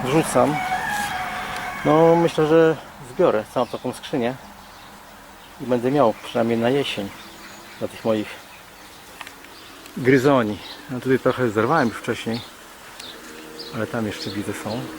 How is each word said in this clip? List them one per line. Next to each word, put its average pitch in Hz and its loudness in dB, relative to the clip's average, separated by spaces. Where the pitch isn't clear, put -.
Wrzucam. 139 2
No, 160 8
myślę, 165 2
że 160 6
zbiorę 110 2
całą 123 0
taką 120 -6
skrzynię 127 -4
i - -10
będę 123 0
miał 131 4
przynajmniej 117 0
na 117 2
jesień 135 -2
dla 107 -6
tych - -10
moich 107 0
gryzoni. 127 4
No, 127 -6
tutaj 127 2
trochę 123 0
zerwałem 117 2
już 104 -4
wcześniej, 117 -6
ale 107 -4
tam 113 -4
jeszcze 101 -8
widzę 101 -6
są. 113 -6